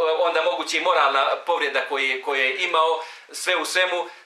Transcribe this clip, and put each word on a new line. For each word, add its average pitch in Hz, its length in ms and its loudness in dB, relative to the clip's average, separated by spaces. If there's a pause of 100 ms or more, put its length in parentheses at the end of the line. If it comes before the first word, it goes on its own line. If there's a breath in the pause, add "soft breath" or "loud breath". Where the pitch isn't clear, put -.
(180)
onda 165 240 2
moguće 160 360 -2
i - 20 -2
moralna 147 560 2
povreda 147 520 0
koje, 135 340 -2
koje 135 180 -2
je 131 240 -2
imao, 160 400 2 (280 loud breath)
sve 175 240 -2
u 156 80 -2
svemu, 175 440 0 (180 loud breath)